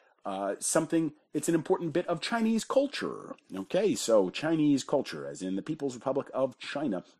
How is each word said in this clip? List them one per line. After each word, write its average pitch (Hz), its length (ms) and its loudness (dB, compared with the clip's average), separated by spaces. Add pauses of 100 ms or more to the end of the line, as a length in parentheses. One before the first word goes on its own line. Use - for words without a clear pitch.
(240)
uh, 98 360 -4
something, 160 540 0 (200)
it's 147 160 -2
an 170 60 2
important 165 380 0
bit 175 140 0
of 170 140 -2
Chinese 226 420 0
culture. 76 720 -2 (180)
Okay, 160 420 0
so 104 340 6
Chinese 151 540 2
culture, 92 440 -2
as 73 140 -10
in 92 140 -2
the 95 80 -2
People's 139 320 -4
Republic 135 380 -2
of 131 260 -2
China. 269 440 -4 (160)